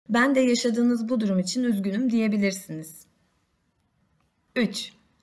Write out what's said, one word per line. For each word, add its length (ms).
Ben 260
de 60
yaşadığınız 680
bu 120
durum 180
için 260
üzgünüm." 460
diyebilirsiniz. 960
Üç, 360